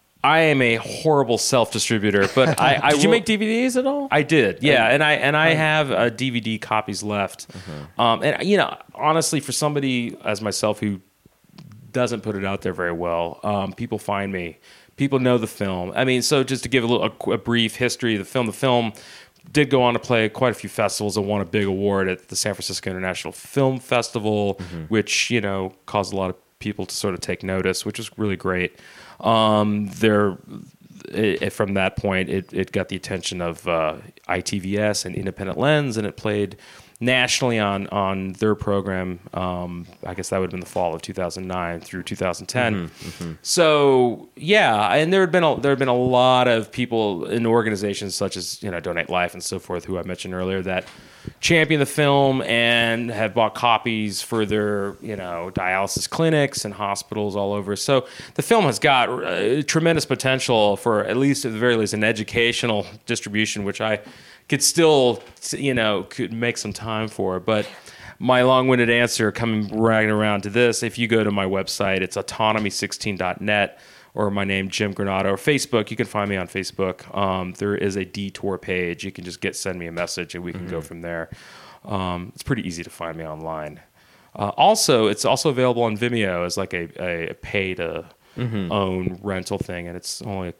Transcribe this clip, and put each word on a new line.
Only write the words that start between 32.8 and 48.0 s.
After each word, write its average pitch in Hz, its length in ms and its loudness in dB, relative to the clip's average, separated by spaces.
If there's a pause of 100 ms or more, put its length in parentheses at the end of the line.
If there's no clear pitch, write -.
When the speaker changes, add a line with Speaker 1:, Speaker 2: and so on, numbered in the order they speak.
Speaker 1:
the 95 80 -8
attention 90 460 -6
of, 85 240 -6
uh, 80 300 0 (320)
I 90 120 0
T 101 200 -4
V 95 180 -4
S 107 260 0
and 90 120 -10
Independent 95 420 -6
Lens, 143 380 0
and 107 100 -2
it - 100 -8
played 104 400 -2 (440)
nationally 123 580 2
on, 98 300 0
on 95 460 -2
their 107 200 2
program. 95 640 -2 (160)
Um, 87 520 -6 (200)
I 90 80 -10
guess 90 140 -8
that 98 100 0
would 92 80 0
have 87 60 -10
been 92 80 -6
the 85 60 -10
fall 87 280 -2
of 82 80 -10
two - 100 -10
thousand 92 360 -6
nine 85 320 -4
through 90 240 -10
two - 120 -8
thousand 90 300 -4
ten. 120 280 0 (140)
Speaker 2:
Mm-hmm, - 360 -12
mm-hmm. 82 80 -8 (100)
Speaker 1:
So 139 920 4
yeah, 131 580 4
and 160 180 4
there 190 80 6
had 180 120 2
been 175 120 4
a, 143 160 2
there 139 120 4
had 135 80 2
been 135 80 2
a 123 60 4
lot 127 540 4
of 113 240 2
people 110 540 0
in 117 200 0
organizations 104 680 0